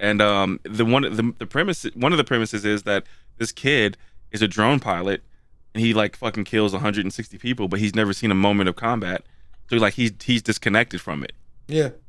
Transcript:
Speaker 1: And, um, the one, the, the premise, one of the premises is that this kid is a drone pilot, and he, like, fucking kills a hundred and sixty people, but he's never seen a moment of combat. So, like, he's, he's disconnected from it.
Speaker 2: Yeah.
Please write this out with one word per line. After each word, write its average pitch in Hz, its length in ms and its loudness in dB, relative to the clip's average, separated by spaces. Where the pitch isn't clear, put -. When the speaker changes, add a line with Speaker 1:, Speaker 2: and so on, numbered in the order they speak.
Speaker 1:
And, 104 220 2
um, 98 420 2
the 107 220 0
one, 131 160 4
the, 113 360 -2
the 107 80 -8
premise, 165 380 -4
one 131 180 2
of 165 60 2
the 131 60 2
premises 110 400 -2
is 104 200 0
that 98 200 0
this 113 160 -6
kid 123 460 0
is 107 80 -8
a 107 80 4
drone 117 320 4
pilot, 92 420 -2
and 113 100 0
he, 113 80 4
like, 107 240 2
fucking 107 280 -4
kills 107 280 2
a 95 60 -4
hundred 104 260 -2
and 92 80 -4
sixty 107 240 -12
people, 120 320 -4
but 98 100 -2
he's 104 160 0
never 104 200 2
seen 110 160 -2
a 95 40 4
moment 101 320 4
of 90 100 -2
combat. 104 480 -4
So, 120 80 0
like, 107 160 4
he's, 117 180 0
he's 120 160 2
disconnected 107 600 0
from 71 200 -8
it. - 120 -12
Speaker 2:
Yeah. 147 220 0